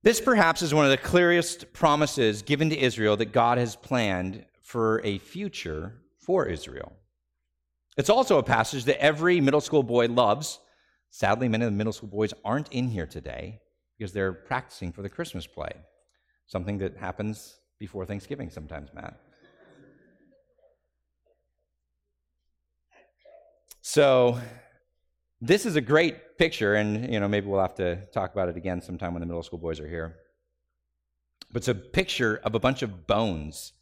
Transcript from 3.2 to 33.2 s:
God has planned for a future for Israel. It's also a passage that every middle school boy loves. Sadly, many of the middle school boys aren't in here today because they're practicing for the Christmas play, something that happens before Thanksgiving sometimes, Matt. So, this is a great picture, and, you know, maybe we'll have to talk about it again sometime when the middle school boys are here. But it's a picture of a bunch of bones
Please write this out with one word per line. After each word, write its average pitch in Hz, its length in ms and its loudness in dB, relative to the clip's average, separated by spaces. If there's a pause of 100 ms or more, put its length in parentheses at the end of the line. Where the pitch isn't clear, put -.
God 120 260 4
has 120 160 -2
planned 98 720 -2 (160)
for 113 400 0
a 101 160 -4
future 101 840 -8 (160)
for 185 300 0
Israel. - 460 -10 (1040)
It's 143 140 0
also 220 280 6
a 127 60 4
passage 117 400 0
that 139 180 2
every 156 380 4
middle 139 200 4
school 147 220 2
boy 120 240 2
loves. 120 540 2 (500)
Sadly, 117 380 0
many 113 160 0
of 110 80 0
the 101 40 -2
middle 107 160 -2
school - 160 -12
boys 104 240 -2 (120)
aren't 135 240 -4
in 127 180 -4
here 95 200 -4
today 78 540 -12 (380)
because 101 140 -10
they're 95 200 -2
practicing - 600 -8
for 101 100 -14
the 98 60 -8
Christmas 123 360 -10
play, - 280 -12 (760)
something 95 320 -6
that 95 180 -6
happens 104 600 -10 (240)
before 98 260 -10
Thanksgiving 104 420 -10
sometimes, 76 460 -14
Matt. - 240 -16 (4000)
So, 127 580 4 (1000)
this 185 260 2
is 170 100 0
a 143 60 4
great - 560 0
picture, 113 360 2
and, 107 380 0
you 107 80 0
know, 101 80 0
maybe 101 180 0
we'll 98 140 0
have 92 140 0
to 87 220 -2 (100)
talk 95 260 -6
about 95 160 -2
it 85 80 -8
again 90 240 -6
sometime 87 320 -8
when 87 80 -8
the 87 60 -8
middle 85 160 -6
school 85 160 -12
boys 80 220 -6
are 76 80 -12
here. 82 280 -8 (1400)
But 120 80 -4
it's - 80 -4
a 120 60 2
picture 113 680 -2
of 110 120 -4
a 113 40 0
bunch 127 240 0
of 95 240 -10
bones 90 760 -2